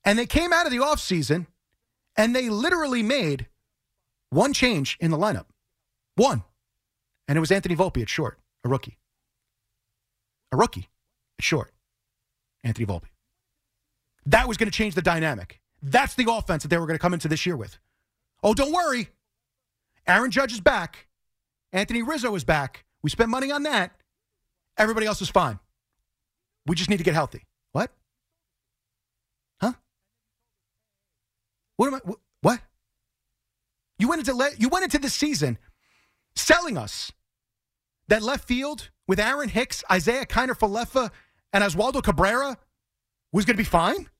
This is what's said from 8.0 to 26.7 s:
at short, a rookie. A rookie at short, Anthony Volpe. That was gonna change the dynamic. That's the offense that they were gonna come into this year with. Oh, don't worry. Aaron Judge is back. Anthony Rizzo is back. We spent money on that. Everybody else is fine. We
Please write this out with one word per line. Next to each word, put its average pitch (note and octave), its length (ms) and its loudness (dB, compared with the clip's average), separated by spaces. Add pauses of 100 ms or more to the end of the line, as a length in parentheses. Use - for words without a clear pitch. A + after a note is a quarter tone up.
at A2 80 -4
short, - 300 -4 (260)
a A#2+ 40 -2
rookie. B2+ 300 -2 (1500)
A B2+ 40 0
rookie B2+ 320 0 (500)
at - 60 -6
short, - 300 -2 (880)
Anthony A2+ 240 -2
Volpe. F2+ 240 -8 (1120)
That A3 220 4
was A3+ 100 -2
gonna G#3+ 140 0
change G#3 240 -2
the F3+ 80 0
dynamic. D#3+ 580 -2 (220)
That's A#3 320 2
the A#3 180 0
offense F#3+ 300 -2
that D3+ 60 -10
they E3+ 100 2
were E3 80 -2
gonna D#3+ 120 -2
come F3 140 0
into E3+ 160 -4
this D3+ 160 -2
year F3 120 -2
with. G#2+ 220 -14 (640)
Oh, G#3 120 4
don't C#4 180 0
worry. D4 380 -2 (960)
Aaron A3 220 4
Judge B3 220 0
is A#3 80 -10
back. G3 480 0 (640)
Anthony G#3 280 0
Rizzo A#3+ 360 -2
is D3+ 80 -4
back. D3 400 -2 (180)
We D3+ 80 0
spent A3+ 180 2
money C4 220 -2
on C#4+ 140 -4
that. B3 260 0 (880)
Everybody A3 260 2
else G#3+ 160 -2
is F#3+ 80 -6
fine. C3 300 2 (1080)
We D#3+ 120 0